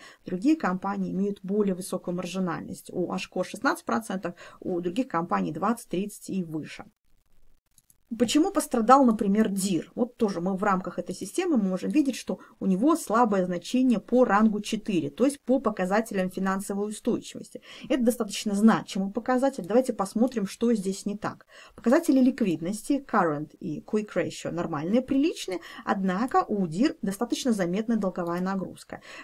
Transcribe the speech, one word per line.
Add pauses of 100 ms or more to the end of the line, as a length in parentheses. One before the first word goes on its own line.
(260)
Другие
компании
имеют
более
высокую
маржинальность.
У
Oshkosh
шестнадцать
процентов, (240)
у
других
компаний
двадцать,
тридцать
и
выше. (1400)
Почему
пострадал,
например,
Deere? (100)
Вот
тоже
мы
в
рамках
этой
системы
мы
можем
видеть,
что (200)
у
него
слабое
значение
по
рангу
четыре,
то
есть
по
показателям
финансовой
устойчивости. (260)
Это
достаточно
значимый
показатель.
Давайте
посмотрим,
что
здесь
не
так. (280)
Показатели
ликвидности,
current
и
quick
ratio,
нормальные,
приличные, (240)
однако
у
Deere
достаточно
заметная
долговая
нагрузка. (240)